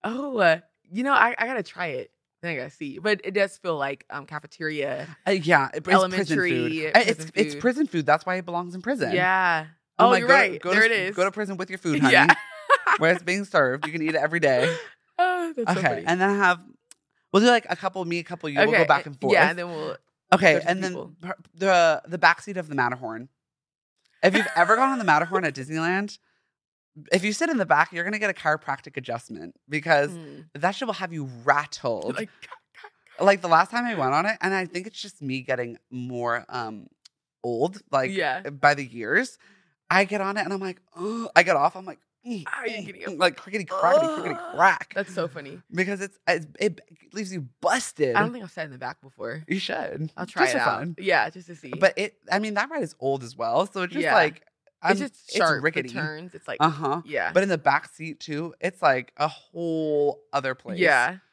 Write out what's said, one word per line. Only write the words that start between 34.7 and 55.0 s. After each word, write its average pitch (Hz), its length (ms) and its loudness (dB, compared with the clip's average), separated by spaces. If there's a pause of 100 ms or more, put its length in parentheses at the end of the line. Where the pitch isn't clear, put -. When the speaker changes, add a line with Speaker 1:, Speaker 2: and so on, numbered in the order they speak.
Speaker 2:
it's - 120 -16
just 196 220 -16
me 131 200 -6
getting 123 360 -4 (140)
more, 120 560 -6
um, 110 400 -10 (560)
old, 139 360 -2 (120)
like, 131 180 2
Speaker 1:
Yeah. 175 400 -4
Speaker 2:
by 143 240 4
the 139 100 -6
years, 123 540 -4 (500)
I 190 160 4
get 202 160 -4
on 196 160 -4
it 208 80 -4
and 180 80 -6
I'm 196 80 -8
like, 185 200 -10 (160)
"Ugh." 220 400 -8
I 170 80 8
get 175 100 2
off, 147 220 2
I'm 190 80 -14
like, 170 160 -16 (260)
"Mm, 220 220 -8
Speaker 1:
Ah, - 160 -8
you're 226 140 -6
Speaker 2:
mm, 175 80 -12
Speaker 1:
getting 185 160 -16
Speaker 2:
mm," 202 120 -10
Speaker 1:
up. 147 60 -12
Speaker 2:
like, 180 160 2
crickety 196 300 -8
crackety, 277 480 2
crickety 233 260 -6
Speaker 1:
Ugh. - 160 -12
Speaker 2:
crack. 175 400 2
Speaker 1:
That's 185 180 -8
so 190 140 -4
funny. 143 320 -16 (100)
Speaker 2:
Because 185 300 -4
it's, 190 260 -14
it, 165 200 0 (120)
it 190 220 -2 (320)
leaves 190 200 -10
you 156 140 -8 (140)
busted. 151 560 0
Speaker 1:
I 196 40 4
don't 226 120 0
think 240 120 -14
I've 170 60 -16
sat 165 160 -10
in 139 60 -16
the 127 60 -18
back 131 220 -12
before. 139 460 -12
Speaker 2:
You 190 140 -2
should. - 560 -6
Speaker 1:
I'll 180 100 -8
try 160 200 0
Speaker 2:
Just 123 100 0
Speaker 1:
it - 20 0
Speaker 2:
for 117 60 0
Speaker 1:
out. 104 160 0
Speaker 2:
fun. 165 180 -8
Speaker 1:
Yeah, 156 320 2
just 180 180 -20
to 170 60 -18
see. 139 180 -18
Speaker 2:
But 170 260 2
it, 202 180 -6 (160)
I 196 80 0
mean, 214 140 -6
that 220 160 -2
ride 302 120 -6
is 160 160 -8
old 135 240 -4
as 117 140 -16
well, 117 300 0
so 190 160 -6
it's 175 100 -4
just 220 120 -4
Speaker 1:
Yeah. 160 100 2
Speaker 2:
like, 160 240 4
Speaker 1:
It's - 80 -20 (360)
Speaker 2:
I'm, 190 140 2
Speaker 1:
just 269 180 -6 (140)